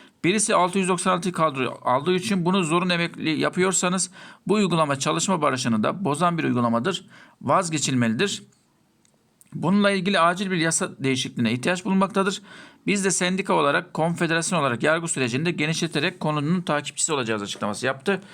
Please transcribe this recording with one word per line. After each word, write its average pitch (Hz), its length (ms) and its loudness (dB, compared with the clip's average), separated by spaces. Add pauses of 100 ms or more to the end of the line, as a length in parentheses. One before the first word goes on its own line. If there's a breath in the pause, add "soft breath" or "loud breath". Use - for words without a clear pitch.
(240 loud breath)
birisi 202 300 2
altı 175 240 2
yüz 180 100 0
doksan 185 280 0
altı 180 160 -4
kadro 147 500 -2
aldığı 143 320 0
için 185 300 0
bunu 185 200 2
zorun 175 260 0
emekli 165 500 -2
yapıyorsanız 180 720 0 (360 loud breath)
bu 190 80 2
uygulama 160 440 2
çalışma 160 440 0
barışını 127 400 2
da 165 220 -2
bozan 165 340 0
bir 143 60 0
uygulamadır. 123 600 0 (340 loud breath)
Vazgeçilmelidir. 143 1040 0 (1120)
Bununla 202 360 2
ilgili 190 300 2
acil 180 300 2
bir 185 60 0
yasa 165 420 0
değişikliğine 131 540 0
ihtiyaç 175 320 -2
bulunmaktadır. 190 580 0 (440 loud breath)
Biz 196 180 0
de 190 60 0
sendika 185 440 0
olarak, 160 400 0
konfederasyon 165 680 0
olarak 123 220 -2
yargı 165 260 2
sürecinde 131 420 -2
genişleterek 160 720 -2
konunun 151 400 0
takipçisi 147 520 -2
olacağız 113 300 -2
açıklaması 104 440 -4
yaptı. 135 340 -2 (140 loud breath)